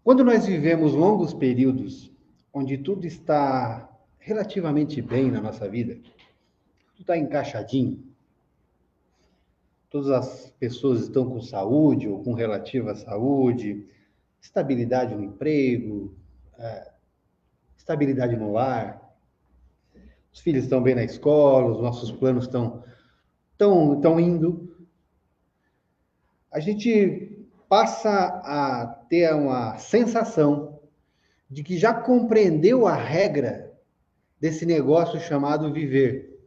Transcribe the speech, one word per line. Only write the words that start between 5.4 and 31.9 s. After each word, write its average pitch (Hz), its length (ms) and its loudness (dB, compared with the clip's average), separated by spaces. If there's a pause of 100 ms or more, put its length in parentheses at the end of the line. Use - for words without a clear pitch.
nossa 107 260 -8
vida, 113 300 -6 (960)
tudo 180 120 -20
tá 170 120 -2
encaixadinho, 127 880 -4 (1900)
todas 139 200 -4
as - 400 -2 (100)
pessoas 120 420 -2
estão 127 280 0
com 120 120 -8
saúde 120 640 0
ou 98 140 -6
com 120 120 -6
relativa 107 600 -4
saúde, 110 920 -2 (540)
estabilidade 123 720 -2
no 104 80 -8
emprego, 117 920 -4 (440)
é, 110 340 -16 (840)
estabilidade 131 580 -2
no 107 160 -6
lar, 113 680 -4 (1160)
os - 80 -20
filhos 135 240 -2
estão 127 180 0
bem 127 120 4
na 117 80 -2
escola, 135 680 4
os 107 100 -4
nossos 117 300 -6
planos 127 320 0
estão, 120 400 -6 (680)
estão, 170 440 4
estão 165 240 4
indo. 170 560 0 (1800)
A 147 80 -4
gente 208 720 0 (380)
passa 202 800 2
a 135 400 -2 (240)
ter 170 240 4
uma 127 460 -2
sensação 214 1000 0 (680)
de 139 140 -12
que 180 120 -6
já 214 180 2